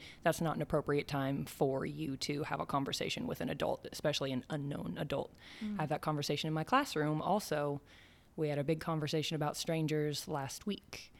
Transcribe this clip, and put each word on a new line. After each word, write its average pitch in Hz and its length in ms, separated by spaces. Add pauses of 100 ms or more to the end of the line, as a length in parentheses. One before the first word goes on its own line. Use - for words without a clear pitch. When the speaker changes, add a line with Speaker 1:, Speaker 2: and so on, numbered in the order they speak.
(220)
Speaker 1:
that's 160 180
not 156 140
an 147 80
appropriate 143 460
time 139 380
for 135 400
you 147 320
to 147 260
have 151 160
a - 60
conversation - 600
with - 140
an - 80
adult, - 420
especially 143 420
an 127 180
unknown 156 500
adult. 143 320 (320)
Speaker 2:
Mm. 208 140
Speaker 1:
I 160 40
have 147 60
that 147 140
conversation 151 440
in 156 80
my 156 100
classroom 156 580
also. 147 580 (560)
We 156 140
had 143 80
a 143 60
big 160 160
conversation 156 540
about 147 220
strangers 151 720
last 139 380
week. - 540